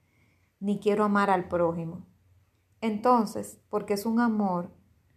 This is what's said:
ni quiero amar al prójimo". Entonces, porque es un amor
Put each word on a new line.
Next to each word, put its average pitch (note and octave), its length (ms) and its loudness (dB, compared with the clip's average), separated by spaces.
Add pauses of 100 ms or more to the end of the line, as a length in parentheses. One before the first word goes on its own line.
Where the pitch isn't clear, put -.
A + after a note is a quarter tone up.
(600)
ni G3+ 200 -4
quiero G#3 260 2
amar G3+ 260 2
al F3+ 160 0
prójimo". E3+ 580 -2 (760)
Entonces, A3 800 0 (100)
porque G#3 240 -4
es G3+ 120 -4
un A3+ 140 0
amor G3+ 500 0 (480)